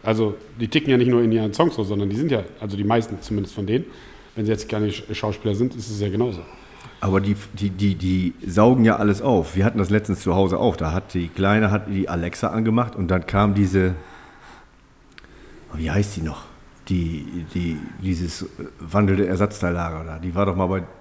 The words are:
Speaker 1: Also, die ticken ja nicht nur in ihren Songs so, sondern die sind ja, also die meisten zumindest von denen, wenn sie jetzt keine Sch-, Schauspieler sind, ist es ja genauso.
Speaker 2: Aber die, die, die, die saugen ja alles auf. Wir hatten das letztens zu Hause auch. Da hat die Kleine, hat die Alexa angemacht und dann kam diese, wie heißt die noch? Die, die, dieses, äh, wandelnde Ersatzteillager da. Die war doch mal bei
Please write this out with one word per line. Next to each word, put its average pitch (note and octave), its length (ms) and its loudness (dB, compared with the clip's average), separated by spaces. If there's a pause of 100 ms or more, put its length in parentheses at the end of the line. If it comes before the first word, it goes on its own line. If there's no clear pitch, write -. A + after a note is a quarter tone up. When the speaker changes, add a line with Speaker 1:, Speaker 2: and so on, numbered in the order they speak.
Speaker 1:
Also, A2 320 0 (240)
die A#2 80 -2
ticken D3+ 240 0
ja B2+ 60 6
nicht B2 120 4
nur A#2+ 140 4
in A2+ 80 4
ihren A2 220 0
Songs D#3+ 220 2
so, A2 80 -2
sondern G2+ 260 0
die G2+ 60 -2
sind D3 160 0
ja, G#2+ 120 0 (160)
also G2+ 180 -6
die G2+ 60 -2
meisten G#2+ 380 0
zumindest G2+ 340 -4
von G2+ 120 -4
denen, A2+ 180 0 (500)
wenn A2 100 -4
sie G#2+ 60 0
jetzt G#2 180 -4
keine G#2+ 200 0
Sch-, - 240 -8
Schauspieler G#2 420 -4
sind, B2 200 -2
ist G#2+ 140 -10
es G#2 100 -8
ja G2+ 100 -2
genauso. G2 320 -2 (600)
Speaker 2:
Aber F#2+ 200 2
die, G2+ 140 0 (180)
die, G2 180 -4
die, F#2+ 240 0
die F#2 380 0 (120)
saugen A2 400 6
ja A2 120 6
alles G#2 260 2
auf. F2 320 2
Wir G2 100 4
hatten A2 140 0
das F#2 100 2
letztens G#2 320 0
zu F2+ 140 2
Hause F#2+ 240 2
auch. A#2 160 2
Da D#2+ 160 -4
hat F#2 240 -4
die F2 140 -2
Kleine, G2+ 420 2
hat G2+ 160 0
die G2 220 -2
Alexa F2 400 -4
angemacht A2+ 460 0
und F2+ 140 -2
dann F2+ 160 2
kam G2+ 300 2
diese, F#2 400 2 (1800)
wie D#2+ 140 -4
heißt G2+ 280 0
die E2+ 40 -6
noch? D2+ 220 -8 (460)
Die, E2 640 -4
die, E2+ 240 -2 (260)
dieses, F2 380 -4
äh, F2+ 40 -8 (340)
wandelnde F#2+ 460 2
Ersatzteillager F2 760 -2
da. E2 160 -10
Die F2 160 -8
war G2 100 2
doch F#2+ 100 0
mal F#2+ 100 2
bei F#2 180 -2 (180)